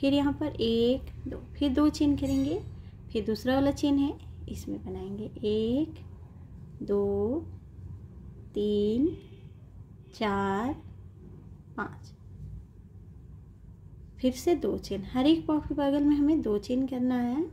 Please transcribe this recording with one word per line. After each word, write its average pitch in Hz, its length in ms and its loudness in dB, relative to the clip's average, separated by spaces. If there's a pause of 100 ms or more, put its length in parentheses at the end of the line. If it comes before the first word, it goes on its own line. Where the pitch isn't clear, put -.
फिर 277 140 6
यहाँ 285 200 4
पर 302 260 -2
एक, 233 500 4 (160)
दो, - 160 -8 (120)
फिर 285 180 2
दो 294 180 6
chain 285 260 4
करेंगे, 269 440 2 (480)
फिर 214 180 -2
दूसरा 220 280 2
वाला 277 180 6
chain 285 260 2
है 277 160 2 (340)
इसमें - 360 -6
बनाएंगे 190 460 -8 (160)
एक, 226 540 2 (840)
दो, 202 580 2 (1120)
तीन, 208 600 4 (1000)
चार, 202 600 0 (1040)
पाँच, - 360 -10 (2000)
फिर 254 140 2
से 349 240 2
दो 202 220 0
चेन। 196 260 -6
हर 254 220 0
एक 330 200 6
पफ 302 220 2
के 294 60 -4
बगल 285 300 4
में 294 120 8
हमें 294 260 4
दो 214 160 2
चेन 247 280 0
करना 254 300 2
है। 247 260 2 (100)